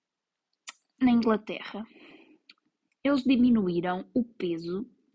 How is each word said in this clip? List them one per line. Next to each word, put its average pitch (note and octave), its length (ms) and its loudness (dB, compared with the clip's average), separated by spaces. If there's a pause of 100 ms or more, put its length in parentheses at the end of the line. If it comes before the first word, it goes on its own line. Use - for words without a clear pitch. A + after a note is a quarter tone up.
(1000)
na B3+ 100 4
Inglaterra, A3 760 -2 (1160)
eles C4+ 220 0
diminuíram F#3+ 880 2
o A#3+ 100 0
peso E3+ 640 -6 (260)